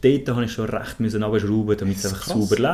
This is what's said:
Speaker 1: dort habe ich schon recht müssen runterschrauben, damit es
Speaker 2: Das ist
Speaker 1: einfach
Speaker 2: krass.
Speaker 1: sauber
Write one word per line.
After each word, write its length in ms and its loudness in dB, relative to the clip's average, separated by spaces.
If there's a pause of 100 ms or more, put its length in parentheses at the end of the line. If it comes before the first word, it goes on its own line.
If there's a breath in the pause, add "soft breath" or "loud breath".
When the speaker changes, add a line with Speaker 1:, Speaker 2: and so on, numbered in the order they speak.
Speaker 1:
dort 240 4
habe 160 0
ich 80 -4
schon 160 -4
recht 320 -6
müssen 220 0
runterschrauben, 540 2
damit 200 -2
es 60 -8
Speaker 2:
Das 100 -2
ist 60 -6
Speaker 1:
einfach 160 -6
Speaker 2:
krass. 140 2
Speaker 1:
sauber 120 2 (140)